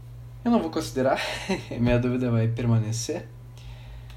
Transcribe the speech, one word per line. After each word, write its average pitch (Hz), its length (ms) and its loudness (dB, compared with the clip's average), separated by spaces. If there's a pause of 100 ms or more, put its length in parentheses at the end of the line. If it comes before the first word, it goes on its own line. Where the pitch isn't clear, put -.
(440)
Eu 233 80 2
não 220 100 6
vou 165 80 -2
considerar. 131 500 2 (280)
<laughs> 175 320 -4
Minha 120 180 6
dúvida 123 320 2
vai 113 180 4
permanecer. 117 800 0 (880)